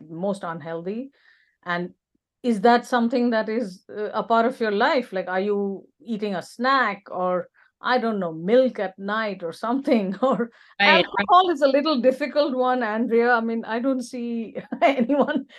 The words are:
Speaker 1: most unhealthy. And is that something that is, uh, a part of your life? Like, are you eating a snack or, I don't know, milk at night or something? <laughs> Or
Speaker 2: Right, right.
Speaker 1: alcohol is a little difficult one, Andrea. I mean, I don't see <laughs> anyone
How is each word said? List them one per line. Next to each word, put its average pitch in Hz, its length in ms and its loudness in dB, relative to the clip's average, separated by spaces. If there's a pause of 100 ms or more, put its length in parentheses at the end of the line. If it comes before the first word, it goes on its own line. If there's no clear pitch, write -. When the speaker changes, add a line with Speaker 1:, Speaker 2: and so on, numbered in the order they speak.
Speaker 1:
most 190 360 -6
unhealthy. 170 680 -8 (540)
And 175 280 -6 (480)
is 226 200 0
that 240 240 4
something 240 460 0
that 220 180 -2
is, 214 400 -6
uh, 208 240 -8
a 214 100 -2
part 226 220 2
of - 160 -2
your 220 100 0
life? 254 400 0
Like, 185 160 -6
are 185 140 -2
you 202 440 -2 (140)
eating 208 360 -6
a 165 60 -4
snack 240 680 0
or, 180 380 -2 (320)
I 247 160 2
don't 220 200 -2
know, 175 140 -4
milk 226 480 2
at 190 180 -4
night 202 460 -6
or 160 80 -6
something? 226 680 0
<laughs> - 20 -2
Or 240 280 0 (300)
Speaker 2:
Right, 202 100 6
right. 185 160 6
Speaker 1:
alcohol 349 440 4
is 285 120 0
a 285 60 4
little 285 320 2
difficult 262 560 0
one, 254 260 0
Andrea. 226 520 2
I 226 80 2
mean, 226 240 -4
I 220 140 -4
don't 262 220 -2
see 233 540 -8 (140)
<laughs> 277 120 -4
anyone 277 640 2 (120)